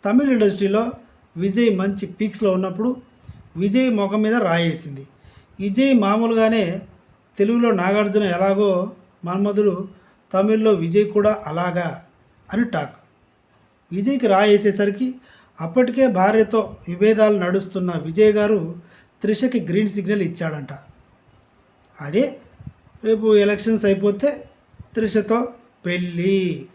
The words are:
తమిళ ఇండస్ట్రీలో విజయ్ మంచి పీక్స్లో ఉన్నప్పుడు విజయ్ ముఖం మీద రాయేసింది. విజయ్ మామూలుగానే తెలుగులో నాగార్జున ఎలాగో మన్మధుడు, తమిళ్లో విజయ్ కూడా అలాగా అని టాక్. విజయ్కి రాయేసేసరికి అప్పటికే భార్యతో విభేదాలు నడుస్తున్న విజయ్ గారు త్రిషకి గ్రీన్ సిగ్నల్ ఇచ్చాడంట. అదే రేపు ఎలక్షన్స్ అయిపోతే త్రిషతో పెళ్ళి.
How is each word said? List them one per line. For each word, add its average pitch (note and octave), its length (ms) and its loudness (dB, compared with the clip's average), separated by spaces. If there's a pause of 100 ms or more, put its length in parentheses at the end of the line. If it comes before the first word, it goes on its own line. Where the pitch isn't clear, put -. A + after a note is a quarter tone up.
తమిళ C4 280 2
ఇండస్ట్రీలో G#3+ 600 0 (440)
విజయ్ G3 400 0
మంచి G3 300 -4
పీక్స్లో G#3 460 -2
ఉన్నప్పుడు F#3+ 440 -2 (600)
విజయ్ A3+ 340 0
ముఖం G#3 320 0
మీద G#3+ 120 0
రాయేసింది. E3 720 -2 (540)
విజయ్ A#3+ 340 2
మామూలుగానే A3 840 2 (580)
తెలుగులో A#3 320 2
నాగార్జున G3+ 520 0
ఎలాగో F#3+ 720 0 (320)
మన్మధుడు, G3 640 -2 (460)
తమిళ్లో G#3+ 380 2
విజయ్ F#3+ 400 0
కూడా G#3 340 2
అలాగా F3 580 -6 (480)
అని A3+ 120 0
టాక్. E3+ 300 -6 (1000)
విజయ్కి A#3+ 340 -2
రాయేసేసరికి G#3 880 2 (460)
అప్పటికే B3 460 0
భార్యతో G#3+ 680 2 (120)
విభేదాలు G#3 500 4
నడుస్తున్న F3+ 540 -2 (120)
విజయ్ G#3 280 4
గారు G#3 440 0 (440)
త్రిషకి A3 400 0
గ్రీన్ F3+ 280 0
సిగ్నల్ G3 340 -2
ఇచ్చాడంట. D#3+ 460 -6 (1300)
అదే G3 380 -2 (680)
రేపు A3 320 4
ఎలక్షన్స్ G#3 480 2
అయిపోతే G3+ 640 0 (460)
త్రిషతో A3 540 -2 (380)
పెళ్ళి. F3 880 -2